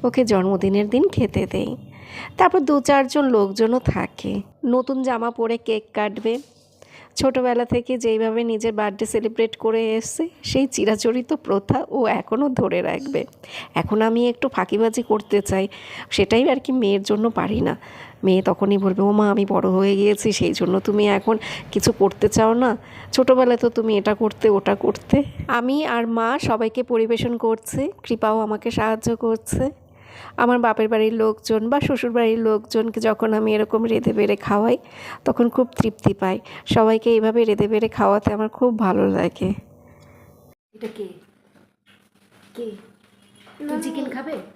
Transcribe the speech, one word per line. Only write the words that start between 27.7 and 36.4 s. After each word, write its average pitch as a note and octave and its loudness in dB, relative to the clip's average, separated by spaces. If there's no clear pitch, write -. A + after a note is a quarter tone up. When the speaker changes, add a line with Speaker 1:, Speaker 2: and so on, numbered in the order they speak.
Speaker 1:
কৃপাও A3 0
আমাকে G#3+ -4
সাহায্য A3 -2
করছে। A3+ -2
আমার A#3+ 2
বাপের A3 0
বাড়ির A3 2
লোকজন A3 0
বা C#4+ 2
শ্বশুর B3 -2
বাড়ির A3+ 2
লোকজনকে A3 0
যখন A3 0
আমি G#3+ 2
এরকম G#3+ 0
রেঁধে A3+ 0
বেড়ে G#3 0
খাওয়াই, A3 0
তখন A#3+ 2
খুব B3 0
তৃপ্তি G#3 0
পাই। F#3+ -2